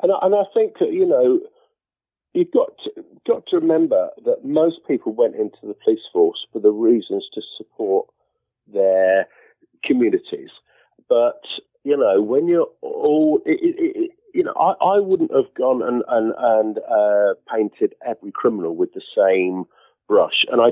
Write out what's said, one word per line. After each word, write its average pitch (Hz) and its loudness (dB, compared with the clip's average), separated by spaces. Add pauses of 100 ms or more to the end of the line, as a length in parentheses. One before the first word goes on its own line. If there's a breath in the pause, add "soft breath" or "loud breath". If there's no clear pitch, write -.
And 180 0
I, - -2
and 190 2
I 202 2 (100)
think 220 -2
that, 156 -2
you 185 2
know, 131 2 (920)
you've 359 -2
got - -2
to, - -14 (240)
got - -2
to 180 -2
remember 160 0 (120)
that 120 -2
most 156 0
people 120 -2
went 110 0
into 107 -6
the 104 -12
police 110 0 (140)
force 85 0
for 113 -8
the 104 4
reasons 107 0
to - -10 (160)
support - -4 (640)
their 95 2 (560 soft breath)
communities. - -2 (600)
But, 120 0 (420)
you 214 0
know, 104 2
when 131 -2
you're 170 0 (120)
all, 151 0
it, 160 -2
it, - -2
it, - -4 (220)
you - 0
know, - -6
I, 175 2 (100)
I 196 2
wouldn't 190 -2
have 131 0
gone 127 0
and, 120 -2
and, 113 0
and, 110 0
uh, 104 2 (180)
painted 107 -2 (120)
every 107 -10
criminal 92 -2
with 87 -4
the 95 -14 (140)
same 92 0 (420 soft breath)
brush, - 2
and 117 2
I 120 6